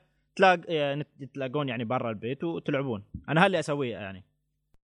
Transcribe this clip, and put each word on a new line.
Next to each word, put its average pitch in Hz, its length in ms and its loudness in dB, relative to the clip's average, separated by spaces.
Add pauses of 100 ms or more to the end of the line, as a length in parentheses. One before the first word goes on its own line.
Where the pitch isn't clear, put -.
(360)
تلاق-، 180 340 6
آه، 143 260 0
نت-، 139 380 -10
تلاقون 135 360 -2
يعني 120 160 -2
برا 120 240 -2
البيت 110 340 -6
وتلعبون. 143 600 -2 (260)
أنا 165 160 6
هاللي 185 140 4
أسويه 143 380 -2
يعني، 95 260 -10 (720)